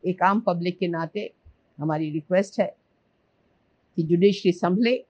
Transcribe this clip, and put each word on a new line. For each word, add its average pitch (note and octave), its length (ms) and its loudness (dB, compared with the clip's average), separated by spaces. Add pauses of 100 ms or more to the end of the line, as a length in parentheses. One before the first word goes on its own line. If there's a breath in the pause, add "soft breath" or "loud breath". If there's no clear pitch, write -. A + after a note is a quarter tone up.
एक F#3 160 -2
आम G3 180 2
public F3+ 380 -2
के F#3 100 -2
नाते E3 460 -6 (440)
हमारी D#3 320 -2
request F3+ 500 -2
है - 160 -2 (1200)
कि E3+ 60 -2
judiciary F3 500 2
संभले G#3+ 440 0 (120)